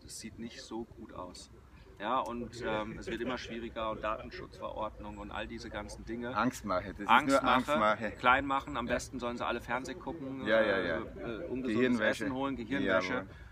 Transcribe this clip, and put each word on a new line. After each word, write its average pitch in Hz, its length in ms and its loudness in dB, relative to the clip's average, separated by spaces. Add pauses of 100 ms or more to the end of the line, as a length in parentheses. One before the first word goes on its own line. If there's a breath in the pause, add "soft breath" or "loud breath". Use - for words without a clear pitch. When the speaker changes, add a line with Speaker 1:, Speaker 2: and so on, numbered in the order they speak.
Speaker 1:
das - 180 -14
sieht 101 200 -12
nicht 117 220 -10
so 113 240 -6
gut - 280 -16
aus. 90 380 -12 (480 loud breath)
Ja, 117 200 0
und, 120 460 -4
ähm, 110 340 -2
es 101 80 -10
wird 113 140 -2
immer 123 160 -2
schwieriger 113 540 -6
und 107 120 -6
Datenschutzverordnung 107 1120 -6
und 101 140 -10
all 107 160 -4
diese 113 220 -10
ganzen 104 340 -8
Dinge. 120 320 -4
Speaker 2:
Angstmache, 101 560 2
das 95 100 -8
ist 101 60 -6
Speaker 1:
Angstmache, 135 380 8
Speaker 2:
nur 127 80 6
Angstmache. 110 580 4
Speaker 1:
klein 131 340 6
machen, 139 300 -2
am 120 120 -2
Speaker 2:
Ja. 120 80 0
Speaker 1:
besten 127 240 -4
sollen 120 180 -4
sie 113 80 -2
alle 117 160 0
Fernsehen 127 380 -4
gucken, 135 460 -6
Speaker 2:
Ja, 110 160 6
ja, 101 160 4
Speaker 1:
äh, 90 120 2
Speaker 2:
ja. 80 80 0
Speaker 1:
äh, 82 40 -2 (440)
ungesundes 123 280 -2
Speaker 2:
Gehirnwäsche. 117 520 4
Speaker 1:
Essen 101 80 -2
holen, 135 240 -2
Gehirnwäsche. 101 560 2
Speaker 2:
Jawohl. 127 160 -4 (220 loud breath)